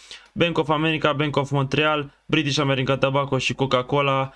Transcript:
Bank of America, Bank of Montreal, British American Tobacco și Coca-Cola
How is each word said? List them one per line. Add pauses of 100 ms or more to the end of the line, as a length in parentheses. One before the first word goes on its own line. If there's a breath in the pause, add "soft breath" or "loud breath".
(320 loud breath)
Bank
of
America,
Bank
of
Montreal, (140 loud breath)
British
American
Tobacco
și
Coca-Cola